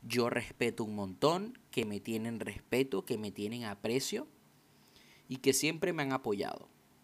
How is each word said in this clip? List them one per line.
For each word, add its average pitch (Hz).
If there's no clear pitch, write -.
yo 120
respeto 120
un 107
montón, 147
que 123
me 104
tienen 113
respeto, 117
que 117
me 104
tienen 110
aprecio 127
y 131
que 135
siempre 160
me 160
han 135
apoyado. 104